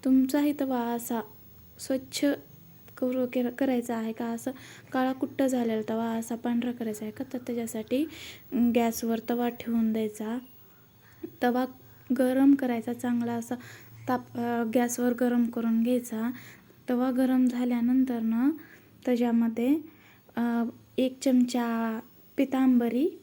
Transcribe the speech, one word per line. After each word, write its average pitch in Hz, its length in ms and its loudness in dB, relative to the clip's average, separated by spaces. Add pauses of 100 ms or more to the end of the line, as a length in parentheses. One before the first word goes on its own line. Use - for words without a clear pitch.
तुमचाही 269 560 4
तवा 262 180 -2
असा 233 420 -4 (580)
स्वच्छ - 460 -4 (720)
करू-, 254 340 0
केर-, 247 180 0
करायचा 240 460 0
आहे 226 160 -4
का? 233 120 -6
असं 233 260 -6 (420)
काळा 262 200 0
कुट्ट 262 300 -4
झालेला 240 460 0
तवा 226 160 -2
असा 226 300 -4
पांढरा 240 380 -2
करायचा 220 320 -6
आहे 214 80 -8
का? 262 200 -10
तर 254 60 -6
त्याच्यासाठी 233 720 -4 (680)
गॅसवर 226 440 2 (120)
तवा 240 180 0
ठेवून 233 440 0
द्यायचा. 220 460 -4 (1040)
तवा 247 220 2 (540)
गरम 269 360 6
करायचा, 240 380 -2
चांगला 240 400 -2
असा 233 220 -4 (540)
ताप-, 247 300 -4
अ, 240 260 0 (100)
गॅसवर 247 460 2
गरम 240 240 4
करून 226 380 0
घ्यायचा. 240 480 -2 (580)
तवा 254 220 0
गरम 254 360 4
झाल्यानंतर 247 720 0
ना 226 300 2 (560)
त्याच्यामध्ये, 233 680 2 (600)
अ, 233 280 0 (340)
एक 262 240 0
चमचा 233 800 2 (360)
पितांबरी 262 720 2 (140)